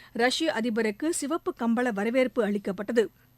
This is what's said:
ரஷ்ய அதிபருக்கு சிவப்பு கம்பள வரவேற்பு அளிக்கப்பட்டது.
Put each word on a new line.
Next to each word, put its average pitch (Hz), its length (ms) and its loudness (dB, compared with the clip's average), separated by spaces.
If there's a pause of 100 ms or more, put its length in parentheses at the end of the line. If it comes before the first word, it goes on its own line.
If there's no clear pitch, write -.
(140)
ரஷ்ய 254 380 2
அதிபருக்கு 226 580 0
சிவப்பு 330 440 -2
கம்பள 240 380 0
வரவேற்பு 233 520 0
அளிக்கப்பட்டது. 208 640 0 (280)